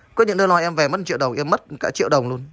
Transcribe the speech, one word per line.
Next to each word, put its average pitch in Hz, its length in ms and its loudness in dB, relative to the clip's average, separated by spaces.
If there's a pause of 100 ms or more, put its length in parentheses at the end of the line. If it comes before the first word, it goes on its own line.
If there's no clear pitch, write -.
(140)
Có 226 100 4
những 202 120 -2
đôi 190 120 4
loa 175 120 4
em 170 140 -2
về 151 140 2
mất 170 100 -2
một 185 80 -8
triệu 147 120 -4
đồng, 127 180 0
em 147 140 -4
mất - 120 0 (180)
cả - 140 -2
triệu - 140 0
đồng 135 200 2
luôn, 127 240 -6